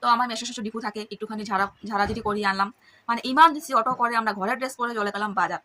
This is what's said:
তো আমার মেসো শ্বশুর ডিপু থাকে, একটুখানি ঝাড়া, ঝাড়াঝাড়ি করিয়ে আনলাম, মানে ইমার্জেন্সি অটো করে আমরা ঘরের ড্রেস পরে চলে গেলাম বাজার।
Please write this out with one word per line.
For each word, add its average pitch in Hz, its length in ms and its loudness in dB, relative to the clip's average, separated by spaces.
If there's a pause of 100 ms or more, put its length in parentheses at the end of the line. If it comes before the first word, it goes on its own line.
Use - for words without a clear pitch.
তো 247 60 -4
আমার 240 200 4
মেসো 233 180 -6
শ্বশুর 240 180 -8
ডিপু 220 160 -6
থাকে, 214 220 -6 (100)
একটুখানি 214 340 -8
ঝাড়া, 202 200 2 (200)
ঝাড়াঝাড়ি 208 360 0
করিয়ে 208 260 0
আনলাম, 196 220 0 (400)
মানে 240 140 -2
ইমার্জেন্সি 294 500 6
অটো 247 200 2
করে 240 220 0
আমরা 220 180 0
ঘরের 202 240 -2
ড্রেস 262 180 -6
পরে 240 200 -4
চলে 202 160 -2
গেলাম 202 220 -4
বাজার। 175 320 -2